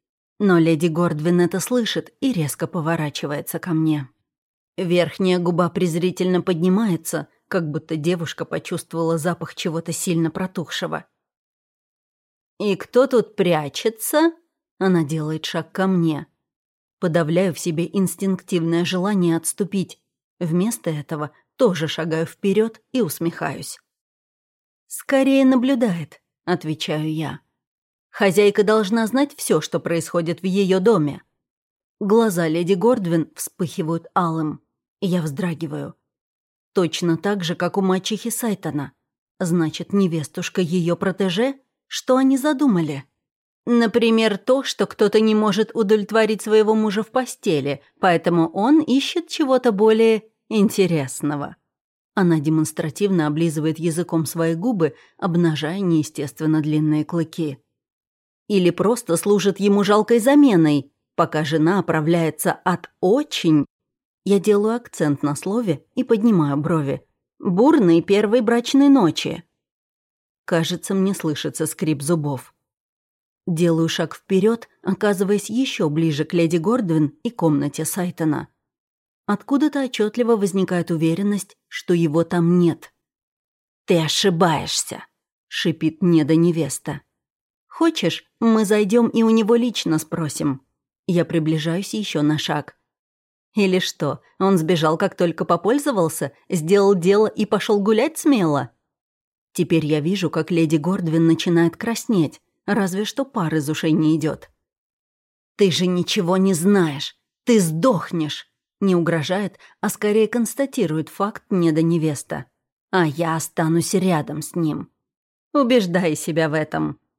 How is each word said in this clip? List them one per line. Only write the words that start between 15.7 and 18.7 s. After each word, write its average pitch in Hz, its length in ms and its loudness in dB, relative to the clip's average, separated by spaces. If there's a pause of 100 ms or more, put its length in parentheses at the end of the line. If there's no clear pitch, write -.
ко 190 140 -2
мне. 165 420 0 (720)
Подавляю 170 540 0
в - 60 -10
себе 165 320 -4
инстинктивное 180 920 -2